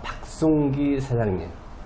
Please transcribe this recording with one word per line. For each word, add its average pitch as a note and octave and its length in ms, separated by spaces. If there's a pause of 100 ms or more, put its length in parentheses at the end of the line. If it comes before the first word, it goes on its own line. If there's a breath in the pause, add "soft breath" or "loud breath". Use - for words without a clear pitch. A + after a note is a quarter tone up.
박순기 C#3+ 960
사장님. G#2+ 480 (380)